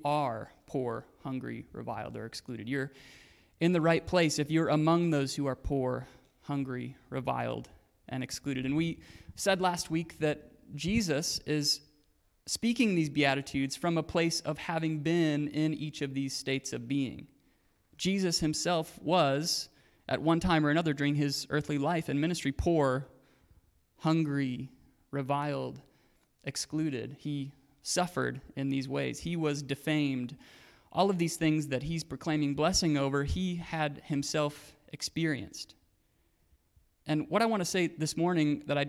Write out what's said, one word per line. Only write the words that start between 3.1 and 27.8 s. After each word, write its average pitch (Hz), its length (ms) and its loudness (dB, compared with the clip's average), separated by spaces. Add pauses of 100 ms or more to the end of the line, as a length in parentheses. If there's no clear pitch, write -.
in 170 120 6
the 175 80 4
right 165 260 4
place 165 320 4
if 147 120 0
you're 160 180 4
among 165 420 4
those 139 240 2
who 143 120 -2
are 131 100 -2
poor, 127 500 -2 (360)
hungry, 131 520 -4 (140)
reviled, 123 600 -2 (380)
and 131 140 -4
excluded." 131 420 -4
And 135 120 0
we 165 240 -2 (340)
said 190 260 2
last 180 300 0
week 170 280 -2
that 151 340 -2 (240)
Jesus 170 640 0
is 147 400 0 (640)
speaking 233 480 2
these 156 160 2
Beatitudes 139 640 2
from 170 240 0
a 156 40 2
place 170 380 0
of 151 180 -4
having 160 420 -2
been 151 480 2
in 156 260 0
each 151 280 -6
of 139 120 -4
these 135 200 -2
states - 380 -4
of 123 140 -6
being. 131 400 -2 (720)
Jesus 185 440 0
himself 160 640 0
was, 151 680 2 (380)
at - 140 0
one 165 180 4
time 165 240 4
or 147 60 4
another 160 220 2
during 143 220 2
his 143 340 0
earthly 147 300 0
life 160 300 0
and 139 120 0
ministry, 156 320 0
poor, 143 560 2 (880)
hungry, 139 760 0 (400)
reviled, 139 720 -2 (640)
excluded. 139 720 -4
He 143 360 -6 (280)